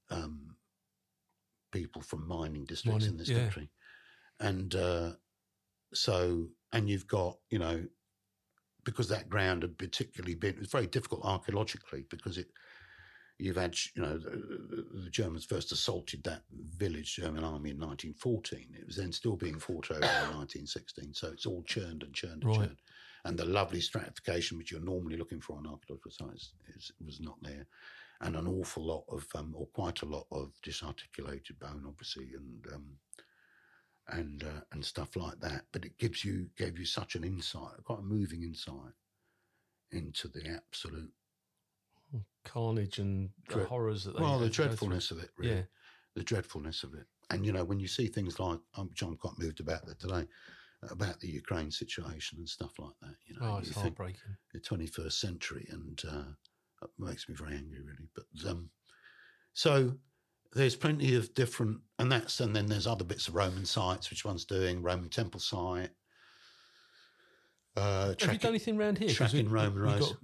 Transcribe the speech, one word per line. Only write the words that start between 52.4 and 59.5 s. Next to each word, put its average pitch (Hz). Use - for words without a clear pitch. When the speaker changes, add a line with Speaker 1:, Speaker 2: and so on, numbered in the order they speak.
Speaker 1:
stuff -
like 73
that, 139
you -
know, 123
Speaker 2:
Oh, 107
Speaker 1:
you 98
Speaker 2:
it's 90
Speaker 1:
think 107
Speaker 2:
heartbreaking. 98
Speaker 1:
the -
twenty-first 80
century, -
and, 76
uh, 73
it -
makes 90
me 78
very 73
angry, 71
really. 71
But, 78
um, 85